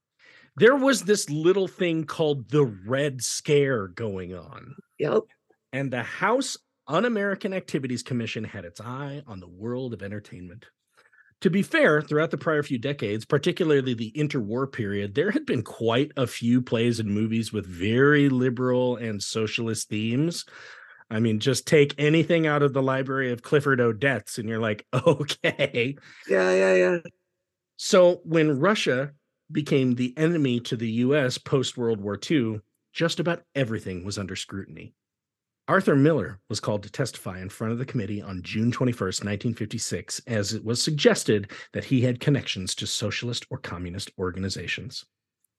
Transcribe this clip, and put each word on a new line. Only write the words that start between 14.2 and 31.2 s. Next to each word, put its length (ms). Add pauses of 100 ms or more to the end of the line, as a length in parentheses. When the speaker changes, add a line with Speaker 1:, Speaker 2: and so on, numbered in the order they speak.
Speaker 1:
period, 440
there 160
had 160
been 160
quite 520
a 120
few 340
plays 380
and 100
movies 420
with 140
very 640
liberal 680
and 260
socialist 680
themes. 560 (680)
I 80
mean, 200
just 280
take 320
anything 480
out 160
of 100
the 80
library 500
of 120
Clifford 360
Odets 580
and 120
you're 100
like, 300
<laughs> 40
"Okay." 1000 (320)
Speaker 2:
Yeah, 260
yeah, 200
yeah. 240 (800)
Speaker 1:
So 460
when 360
Russia 520 (400)
became 440
the 220
enemy 440
to 140
the 140
U 260
S 220